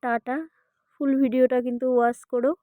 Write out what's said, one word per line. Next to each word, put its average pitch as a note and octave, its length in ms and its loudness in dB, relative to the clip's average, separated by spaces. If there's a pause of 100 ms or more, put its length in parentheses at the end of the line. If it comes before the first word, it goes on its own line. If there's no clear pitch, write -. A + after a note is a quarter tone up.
টাটা। B3 340 -4 (520)
ফুল C#4 220 -2 (100)
ভিডিওটা B3+ 400 2
কিন্তু A#3+ 240 -6 (100)
ওয়াচ A#3+ 240 2 (120)
করো। B3 200 0 (120)